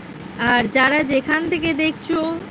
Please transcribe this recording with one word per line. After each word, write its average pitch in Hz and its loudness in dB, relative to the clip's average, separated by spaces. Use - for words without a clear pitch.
আর 240 4
যারা 269 4
যেখান 302 0
থেকে 330 0
দেখছো, 320 -2